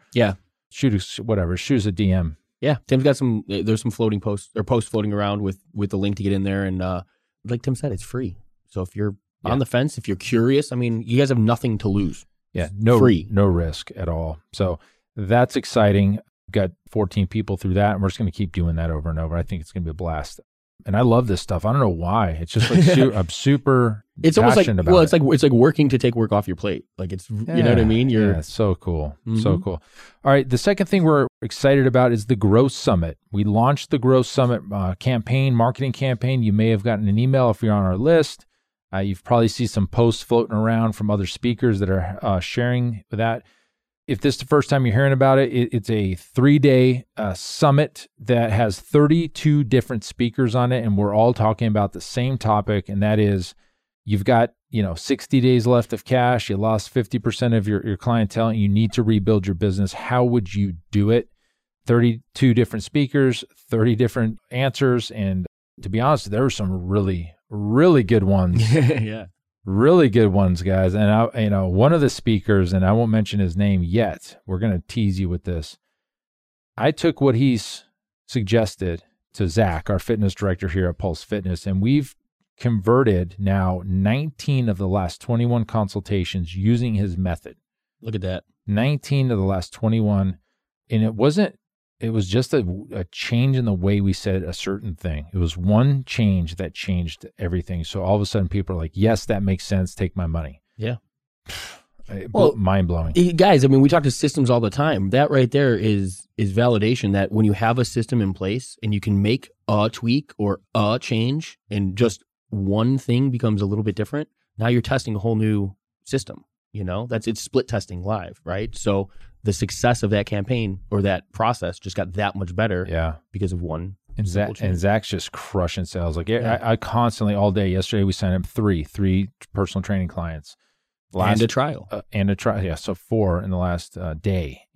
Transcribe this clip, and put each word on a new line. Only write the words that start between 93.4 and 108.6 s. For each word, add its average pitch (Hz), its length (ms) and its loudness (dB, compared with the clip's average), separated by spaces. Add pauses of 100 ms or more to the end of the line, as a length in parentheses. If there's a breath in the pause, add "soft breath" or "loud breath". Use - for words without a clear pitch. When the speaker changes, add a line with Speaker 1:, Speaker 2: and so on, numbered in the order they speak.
Speaker 2:
in 127 80 -2
the 107 80 0
way 98 280 0
we 98 120 2
said 95 280 -4
a 87 120 -8
certain 98 420 -8
thing. 78 380 -8
It 95 40 -4
was 85 200 0
one 120 480 2
change 92 500 0
that 90 180 -8
changed 87 520 -6 (120)
everything. 87 460 -4
So - 180 -8
all 92 140 0
of 104 60 2
a 101 40 -2
sudden 95 240 -2
people 95 260 -4
are 85 40 -4
like, 80 160 -6
"Yes, 110 300 0
that 101 180 -2
makes 95 220 -2
sense. 92 300 -2
Take 92 200 -6
my 90 120 -4
money." 80 340 -6 (160)
Speaker 1:
Yeah. 110 180 -6 (1160 loud breath)
Speaker 2:
It 98 220 -12
Speaker 1:
Well, 160 200 4
Speaker 2:
blew-, 110 80 -8
mind-blowing. 87 540 0
Speaker 1:
y-, 175 200 4
guys, 170 280 6
I 139 40 6
mean, 135 140 6
we 139 80 8
talk 165 140 2
to 139 80 0
systems 135 380 0
all 120 100 4
the 110 120 0
time. 135 400 -2
That 135 180 4
right 131 220 4
there 139 240 2
is, 98 520 -2 (100)
is 101 160 -2
validation 113 600 2
that 98 180 0
when 107 140 2
you 104 80 4
have 117 240 0
a 123 80 0
system 120 340 -2
in 98 140 0
place 101 480 -8